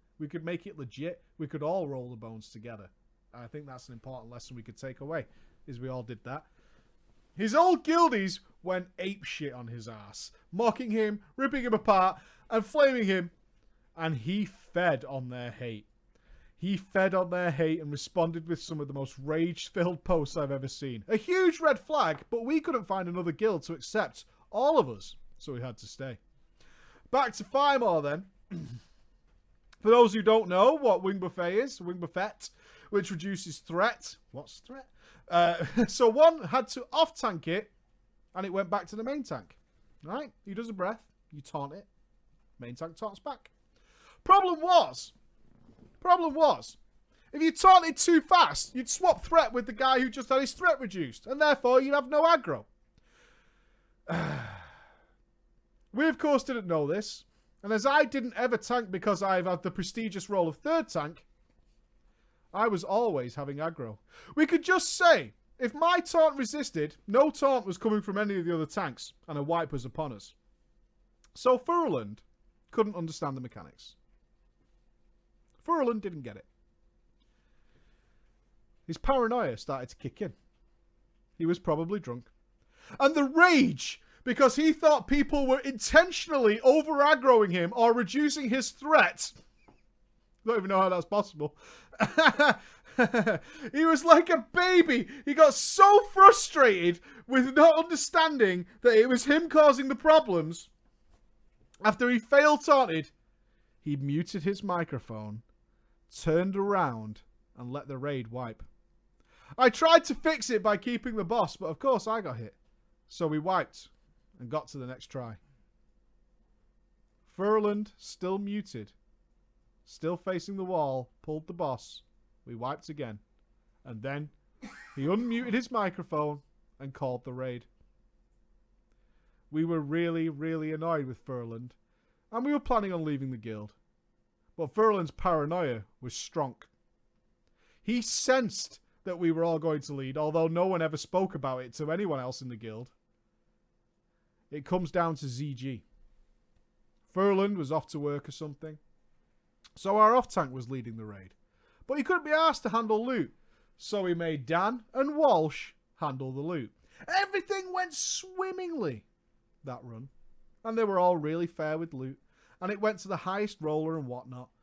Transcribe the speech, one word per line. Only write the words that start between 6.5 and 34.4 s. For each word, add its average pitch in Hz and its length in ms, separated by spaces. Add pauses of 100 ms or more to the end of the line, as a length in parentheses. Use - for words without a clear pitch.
His 214 180
old 339 300
guildies 277 560 (240)
went 185 320
apeshit 185 600
on 120 120
his 117 180
ass, 107 460 (180)
mocking 226 400
him, 214 300 (160)
ripping 269 260
him 240 100
apart, 190 460 (320)
and 220 160
flaming 269 380
him. 190 260 (680)
And 160 200
he 175 280
fed 170 600
on 131 240
their 123 240
hate. 113 340 (680)
He 185 200
fed 190 380
on 185 160
their 180 220
hate 160 280
and 147 120
responded 165 560
with 165 120
some 156 200
of 143 80
the 135 60
most 139 280
rage-filled 165 800
posts 160 340
I've 147 140
ever 135 160
seen. 131 400
A 226 100
huge 349 440
red 302 180
flag, 214 400 (120)
but 233 140
we 294 140
couldn't 285 300
find 190 200
another 175 220
guild 190 340
to - 100
accept 147 500 (260)
all 277 260
of 180 120
us, 107 260 (240)
so - 140
we 123 80
had 123 180
to - 80
stay. 127 320 (920)
Back 254 220
to 202 100
Firemaw 254 580
then. 147 220 (260)
<clears throat> 139 300 (1000)
For 208 100
those 233 220
who 214 100
don't 220 260
know 196 260
what 226 300
Wing 190 160
Buffet 180 340
is, 247 260
Wing 180 180
Buffet, 180 520 (400)
which 202 220
reduces 175 460
threat. 196 580 (160)
What's 143 340